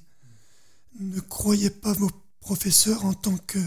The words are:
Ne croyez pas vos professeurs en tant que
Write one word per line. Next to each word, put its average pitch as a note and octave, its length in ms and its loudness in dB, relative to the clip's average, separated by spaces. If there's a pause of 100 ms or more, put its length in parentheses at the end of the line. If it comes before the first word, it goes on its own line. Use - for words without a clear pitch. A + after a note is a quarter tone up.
(1000)
Ne F#3+ 220 -6
croyez G3+ 500 2
pas G#3 220 -4
vos F#3+ 180 2 (300)
professeurs G3+ 640 2
en F#3+ 100 2
tant F#3+ 220 -2
que - 300 -6